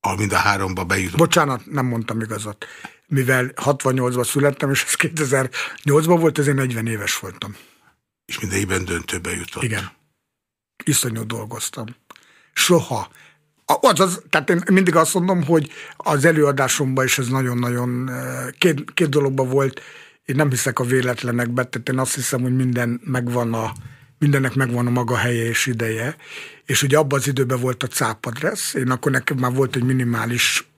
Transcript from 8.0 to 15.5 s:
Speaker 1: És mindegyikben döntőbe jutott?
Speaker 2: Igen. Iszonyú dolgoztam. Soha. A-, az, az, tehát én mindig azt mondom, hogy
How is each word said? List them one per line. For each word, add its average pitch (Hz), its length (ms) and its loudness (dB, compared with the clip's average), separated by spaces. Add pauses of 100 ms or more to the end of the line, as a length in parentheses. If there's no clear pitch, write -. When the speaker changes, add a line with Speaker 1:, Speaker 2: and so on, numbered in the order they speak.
Speaker 1:
És - 160 -10
mindegyikben 95 440 -2
döntőbe 90 500 -6
jutott? - 280 -10
Speaker 2:
Igen. 101 280 -4 (920)
Iszonyú 113 420 0
dolgoztam. 113 600 -10 (680)
Soha. 127 580 2 (540)
A-, - 220 4
az, 247 140 6
az, 285 300 2
tehát 151 200 2
én 175 200 4
mindig 185 260 6
azt 160 180 4
mondom, 180 300 0
hogy 156 260 2 (260)